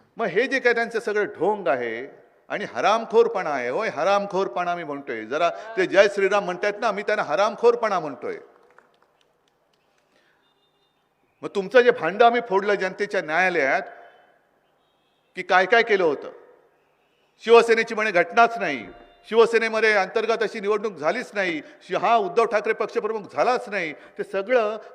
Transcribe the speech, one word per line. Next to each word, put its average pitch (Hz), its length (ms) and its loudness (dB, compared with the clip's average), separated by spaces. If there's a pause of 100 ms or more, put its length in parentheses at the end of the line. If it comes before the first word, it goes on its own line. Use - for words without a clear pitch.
(160)
मग 220 100 -4
हे 196 200 0
जे 262 120 -2
काय 240 140 2
त्यांचं 226 280 -4
सगळं 208 240 -2
ढोंग 190 440 -2
आहे 123 380 -2 (420)
आणि 175 160 -8 (100)
हरामखोरपणा 208 760 2
आहे, 123 180 -4
होय, 190 200 -2
हरामखोरपणा 180 840 -2
मी 175 100 -8
म्हणतोय. 135 400 -8
जरा 156 260 -2 (260)
ते 185 100 0
जय 190 280 6
श्रीराम 196 300 0
म्हणतायत 180 360 -4
ना, 233 120 -2
मी 202 100 -6
त्यांना 208 200 -2
हरामखोरपणा 208 800 0
म्हणतोय. 127 360 -8 (3000)
मग - 120 -8
तुमचं 202 260 2
जे 240 100 6
भांडं 196 340 2
आम्ही 233 240 4
फोडलं 196 260 0
जनतेच्या 190 480 -4
न्यायालयात, 165 600 0 (1500)
की 185 60 -8
काय 185 240 4
काय 233 160 6
केलं 202 220 2
होतं, 147 260 -2 (1120)
शिवसेनेची 226 500 6
म्हणे 214 160 -2
घटनाच 202 480 2
नाही, 139 280 -4 (420)
शिवसेनेमध्ये 220 640 4
अंतर्गत 214 500 0
अशी 190 180 -6
निवडणूक 202 360 -4
झालीच 175 380 -4
नाही, 180 260 -4 (280)
शि-, 180 80 -4
हा 202 200 2
उद्धव 208 280 0
ठाकरे 220 280 -2
पक्षप्रमुख 214 600 -6
झालाच 226 360 0
नाही, 180 240 -6
ते - 320 -14
सगळं 208 540 -2 (160)